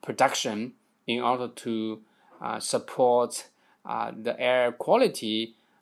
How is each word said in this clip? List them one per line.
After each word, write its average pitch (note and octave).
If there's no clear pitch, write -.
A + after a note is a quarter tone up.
production B2
in A#2+
order B2
to, A2
uh, A2+
support, B2
uh, A2+
the A#2+
air B2
quality, A#2